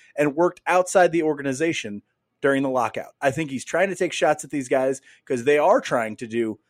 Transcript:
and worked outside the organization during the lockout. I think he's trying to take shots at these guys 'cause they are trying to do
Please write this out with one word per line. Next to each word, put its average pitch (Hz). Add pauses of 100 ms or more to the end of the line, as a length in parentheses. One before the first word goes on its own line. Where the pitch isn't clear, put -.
(140)
and 147
worked 170
outside 180
the 165
organization 139 (400)
during 139
the 139
lockout. 120 (100)
I 143
think 143
he's 127
trying 180
to 185
take 170
shots 151
at 147
these 135
guys 131 (240)
'cause 120
they 143
are 180
trying 110
to 123
do 110 (120)